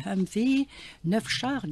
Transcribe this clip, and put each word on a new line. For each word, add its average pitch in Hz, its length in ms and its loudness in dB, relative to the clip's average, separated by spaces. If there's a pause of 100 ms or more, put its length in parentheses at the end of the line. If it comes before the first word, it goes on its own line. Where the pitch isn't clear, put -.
Humvee, 214 600 2 (380)
neuf 214 240 2
chars, 269 420 -2